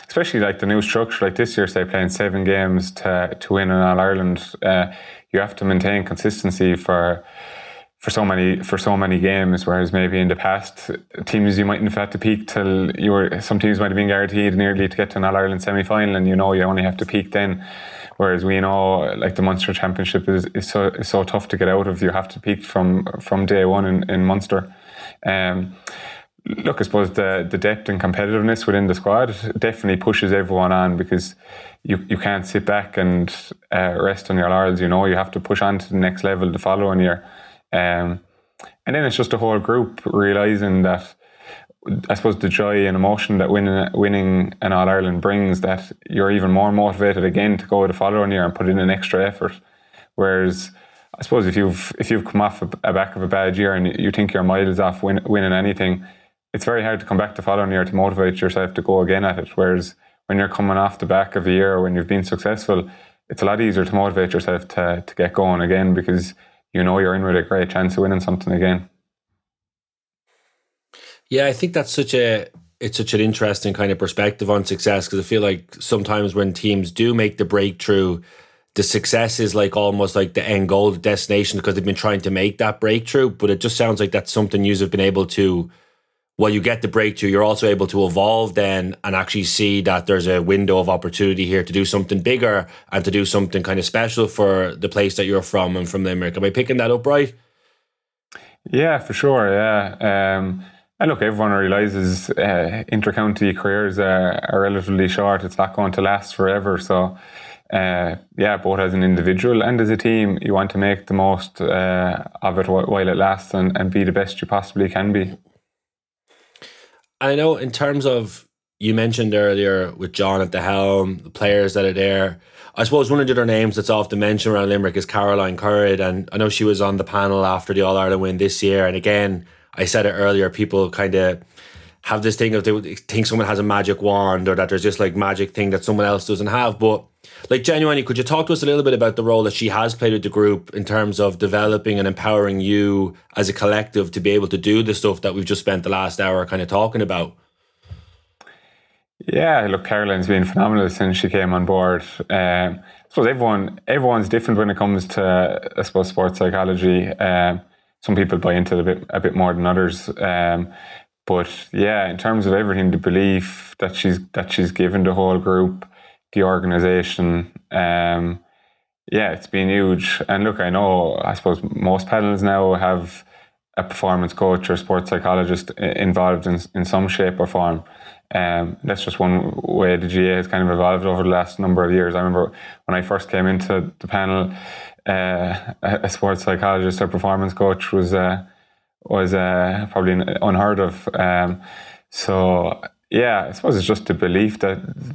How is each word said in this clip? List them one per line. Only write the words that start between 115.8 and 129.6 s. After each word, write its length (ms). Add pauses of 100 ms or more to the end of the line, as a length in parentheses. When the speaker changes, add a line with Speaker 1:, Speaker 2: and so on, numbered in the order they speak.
Speaker 2:
I 140
know 220
in 140
terms 340
of, 400 (340)
you 140
mentioned 400
earlier 600
with 180
John 280
at 100
the 100
helm, 600
the 60
players 460
that 100
are 80
there. 460 (360)
I 100
suppose 260
one 80
of 80
the 60
other 120
names 300
that's 140
often 300
mentioned 360
around 140
Limerick 260
is 100
Caroline 520
Currid, 420
and 320
I 60
know 100
she 160
was 160
on 160
the 80
panel 420
after 280
the 80
All-Ireland 400
win 160
this 260
year. 220
And 100
again, 500 (300)